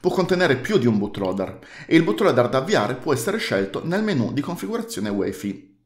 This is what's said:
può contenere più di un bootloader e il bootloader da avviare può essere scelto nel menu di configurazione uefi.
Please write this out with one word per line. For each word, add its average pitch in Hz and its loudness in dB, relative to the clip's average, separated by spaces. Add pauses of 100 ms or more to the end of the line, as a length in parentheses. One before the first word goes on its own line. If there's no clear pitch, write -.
può 180 2
contenere 180 2
più 196 0
di 123 4
un 110 4
bootloader 95 -4 (280)
e - 4
il 165 8
bootloader 156 2
da 135 0
avviare 135 0
può 143 -2
essere 190 -2
scelto 98 -2
nel 190 -2
menu 143 0
di 143 -2
configurazione 185 -6
uefi. 98 -6